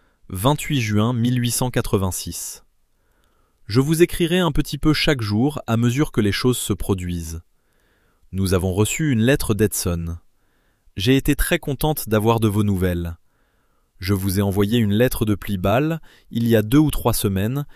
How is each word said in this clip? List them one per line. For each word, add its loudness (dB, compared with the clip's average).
vingt-huit -2
juin 0
mille 0
huit 0
cent -2
quatre-vingt-six. -4
Je 0
vous 2
écrirai 2
un 2
petit -4
peu 2
chaque 0
jour 0
à 0
mesure 0
que 0
les 2
choses 0
se -4
produisent. -4
Nous -2
avons 0
reçu 0
une 2
lettre 2
d'Edson. -2
J'ai 2
été 0
très 0
contente -4
d'avoir 2
de 2
vos 0
nouvelles. -2
Je -2
vous 0
ai 2
envoyé 2
une 2
lettre 0
depuis -2
Bâle, -2
il -2
y 4
a 4
deux 2
ou 6
trois 0
semaines, -2